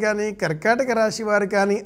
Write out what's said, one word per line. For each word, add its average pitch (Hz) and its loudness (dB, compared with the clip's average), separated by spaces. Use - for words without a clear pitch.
కానీ, 214 0
కర్కాటక 202 0
రాశి 220 0
వారు 208 2
కానీ, 202 2